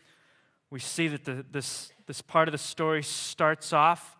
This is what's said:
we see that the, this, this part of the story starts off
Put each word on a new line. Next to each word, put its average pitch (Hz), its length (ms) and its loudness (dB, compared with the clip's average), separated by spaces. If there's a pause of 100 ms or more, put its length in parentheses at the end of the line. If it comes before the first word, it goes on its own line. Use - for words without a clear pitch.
(720)
we 135 80 -10
see 165 300 -2
that 147 160 -6
the, 131 260 -8
this, - 400 -8 (160)
this - 160 -12
part 160 260 2
of 151 40 -2
the 147 60 -4
story 156 440 -2
starts - 680 0
off 160 480 4